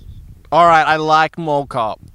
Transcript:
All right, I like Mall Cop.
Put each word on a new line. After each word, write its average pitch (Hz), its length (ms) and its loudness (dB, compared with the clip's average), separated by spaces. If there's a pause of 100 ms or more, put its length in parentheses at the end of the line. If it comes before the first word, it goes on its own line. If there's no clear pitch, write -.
(500)
All 170 160 4
right, 160 200 4
I 156 100 2
like 156 420 0
Mall 147 280 -4
Cop. 113 340 -6 (140)